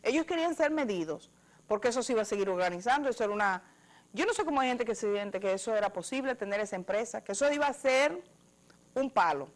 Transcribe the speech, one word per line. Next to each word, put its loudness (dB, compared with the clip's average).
Ellos 2
querían 0
ser 2
medidos, -2
porque 2
eso 0
se -2
iba 4
a 0
seguir 0
organizando, 0
eso -2
era 0
una, 0
yo 0
no 0
sé -2
cómo 0
hay 2
gente 0
que -2
se -2
siente -2
que 0
eso -2
era 0
posible, -4
tener -4
esa -6
empresa, -4
que -8
eso 2
iba 2
a 0
ser 2
un 0
palo 2